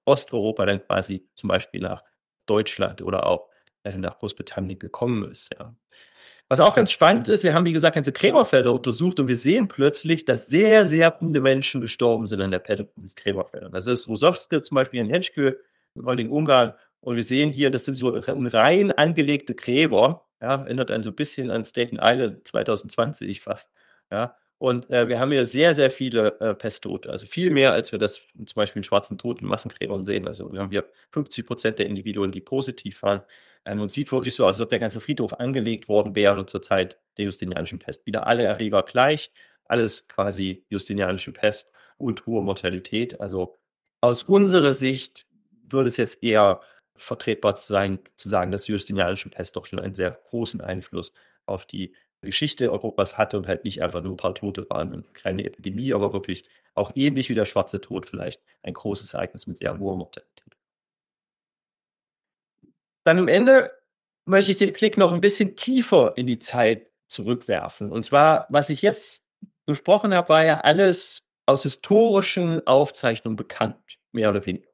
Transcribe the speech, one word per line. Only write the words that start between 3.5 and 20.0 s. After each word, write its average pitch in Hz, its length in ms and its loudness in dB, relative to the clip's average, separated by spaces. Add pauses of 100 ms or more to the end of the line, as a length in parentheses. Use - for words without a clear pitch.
also 95 140 -8
nach 92 200 -8
Großbritannien 98 600 -8
gekommen 117 520 -4
ist, - 280 -20
ja. 113 160 -18 (720)
Was 131 120 2
auch 202 160 6
ganz 113 160 4
spannend 208 340 4
ist, 208 160 2
wir 165 120 4
haben, 170 120 4
wie 170 60 2
gesagt, 160 240 4
ganze 139 160 0
Gräberfelder 143 600 4
untersucht 127 460 0
und 135 80 2
wir 127 80 0
sehen 190 320 2
plötzlich, 156 580 0
dass 120 220 0
sehr, 208 400 6
sehr 165 320 4
viele 151 220 0
Menschen 135 400 2
gestorben 117 480 0
sind 98 120 -4
an 95 120 -2
der 90 80 -2
Pest 104 220 -2 (140)
in - 60 -20
diesen 92 140 -18
Gräberfeldern. 95 560 -6
Das 95 160 -6
ist 123 180 -2
Rosowske 147 560 0
zum - 140 -8
Beispiel 131 240 0
in 110 100 -2
Henschke, 139 480 -2 (360)
in 120 100 -16
Olding, 123 260 -2
Ungarn. 135 440 4 (260)
Und 120 160 -6
wir 117 80 -2
sehen 135 260 0
hier, 139 200 0
das 127 140 -2
sind 135 120 -6
so 127 140 -2
rein 123 800 2
angelegte 147 640 0
Gräber, 135 680 2 (180)